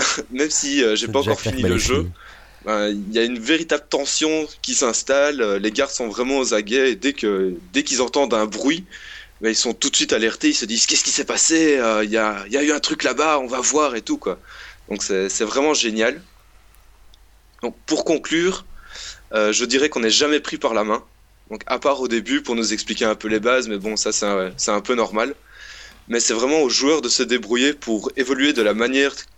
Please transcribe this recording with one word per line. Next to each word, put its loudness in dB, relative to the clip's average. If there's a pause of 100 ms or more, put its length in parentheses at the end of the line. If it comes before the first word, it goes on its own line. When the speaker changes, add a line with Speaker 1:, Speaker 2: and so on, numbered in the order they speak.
(100)
Speaker 1:
<laughs> -6
même -2
si, 0
euh, 4
j'ai -2
Speaker 2:
C'est -6
Speaker 1:
pas 2
Speaker 2:
déjà 0
Speaker 1:
encore -4
Speaker 2:
clair -4
Speaker 1:
fini -4
Speaker 2:
que 2
Speaker 1:
le 2
Speaker 2:
les 0
Speaker 1:
jeu, 0
Speaker 2:
filles. -6 (540)
Speaker 1:
ben, 0
il -4
y 2
a 4
une -2
véritable 0
tension 0 (160)
qui -4
s'installe, 2
euh, 2
les 0
gardes 0
sont -4
vraiment 0
aux 0
aguets, 2
et -2
dès 0
que, 0 (180)
dès 2
qu'ils -2
entendent 2
un 2
bruit, -2 (580)
ben, 2
ils 0
sont 0
tout -2
de 0
suite 2
alertés, 2
ils 2
se -2
disent : « 0
Qu'est-ce 2
qui -2
s'est -2
passé ? 4
Euh, 2
il -4
y 0
a, 0
il -12
y 2
a 2
eu 2
un 0
truc -4
là-bas, 2
on -6
va -4
voir 2
et -6
tout, -4
quoi. » -4 (500)
Donc -4
c'est, 0
c'est -2
vraiment 2
génial. 0 (1400)
Donc -6 (100)
pour 0
conclure, 0 (680)
euh, 4
je 2
dirais 2
qu'on -2
n'est 2
jamais 4
pris -8
par 0
la 2
main. -2 (480)
Donc -12
à -2
part 0
au -2
début -2
pour -4
nous -2
expliquer -4
un 2
peu -8
les 0
bases, 2
mais -4
bon, -4
ça -2
c'est -2
un, -2
c'est -2
un 2
peu -2
normal. 0 (760)
Mais 0
c'est 0
vraiment 2
au 4
joueur 2
de -4
se 2
débrouiller 0
pour -2
évoluer 2
de 0
la 4
manière 2 (240)